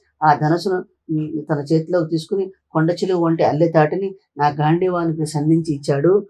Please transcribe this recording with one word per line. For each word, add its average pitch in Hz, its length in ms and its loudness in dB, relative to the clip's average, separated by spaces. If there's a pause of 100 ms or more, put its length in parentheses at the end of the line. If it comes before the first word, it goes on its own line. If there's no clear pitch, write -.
(240)
ఆ 151 100 6
ధనుసును, 170 500 -2 (280)
ఉమ్, 151 380 -4
తన 143 220 -4
చేతిలోకి 165 380 0
తీసుకుని 190 420 -4 (180)
కొండ 160 200 0
చిలువ 180 340 0
వంటి 165 200 0
అల్లె 147 240 2
తాటిని 175 460 0 (240)
నా 147 100 2
గాంధీవానికి 160 800 0
సంధించి 156 480 0
ఇచ్చాడు. 151 560 0